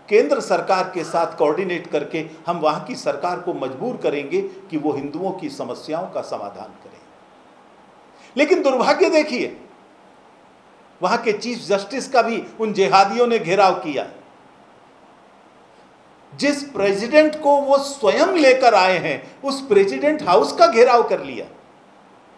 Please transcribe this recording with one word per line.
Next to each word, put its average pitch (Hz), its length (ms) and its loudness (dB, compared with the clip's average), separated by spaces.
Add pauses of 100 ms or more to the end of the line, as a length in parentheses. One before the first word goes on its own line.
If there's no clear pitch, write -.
केंद्र 254 320 2
सरकार 185 540 -2
के 165 100 -6
साथ 165 320 -4
coordinate 170 500 -2
करके 160 440 -6 (160)
हम 175 120 -4
वहां 156 220 0
की 247 140 -12
सरकार 170 460 -6
को 175 140 -6
मजबूर 139 420 -8
करेंगे 147 460 -4
कि - 340 -10
वो 147 160 -2
हिंदुओं 143 380 -6
की 143 200 -10
समस्याओं 139 560 -8
का 147 140 -8
समाधान 104 460 -10
करें। - 340 -20 (1400)
लेकिन 311 260 2
दुर्भाग्य 262 480 2
देखिए, 247 500 0 (1400)
वहां 202 160 0
के 226 140 0
चीफ 226 260 -8
जस्टिस 196 500 -4
का 240 140 4
भी 220 240 -4 (140)
उन 214 120 -2
जिहादियों 196 540 4
ने 233 120 0
घेराव 185 360 2
किया। 127 340 -6 (2250)
जिस 277 260 -2
प्रेसिडेंट 214 800 2
को 285 140 4
वो 277 220 2
स्वयं 240 480 0
लेकर 262 480 4
आए 185 240 4
हैं, 151 440 -8
उस 269 240 -6
प्रेसिडेंट 254 560 2
हाउस - 300 2
का 339 140 6
घेराव 233 420 4
कर 185 120 -2
लिया। 123 260 -10 (920)